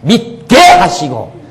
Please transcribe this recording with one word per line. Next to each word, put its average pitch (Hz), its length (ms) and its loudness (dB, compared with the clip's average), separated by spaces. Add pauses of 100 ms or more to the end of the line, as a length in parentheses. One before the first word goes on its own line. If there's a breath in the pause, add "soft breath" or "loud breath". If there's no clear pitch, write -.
믿게 233 560 -2
하시고 165 720 0 (200)